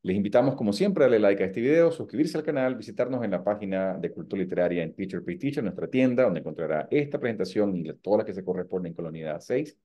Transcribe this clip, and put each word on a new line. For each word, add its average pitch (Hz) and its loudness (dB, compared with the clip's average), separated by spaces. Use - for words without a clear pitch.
Les - 0
invitamos, 131 4
como 104 0
siempre, 160 4
a - 8
darle 113 6
like 98 4
a - 0
este 92 -6
video, 156 4
suscribirse 143 -2
al 156 -2
canal, 135 0
visitarnos 120 -4
en 104 -2
la 95 -2
página 95 0
de 90 -4
Cultura 95 -6
Literaria 87 0
en 80 -6
Teacher 92 -6
Pay 87 -6
Teacher, 139 -2
nuestra - -4
tienda, 127 4
donde 90 0
encontrará 78 -4
esta 143 0
presentación 104 0
y 82 -6
todas 104 0
las 110 0
que 98 -8
se 95 -8
corresponden 90 -4
con 85 -8
la 80 -6
unidad 80 -6
seis, 143 -4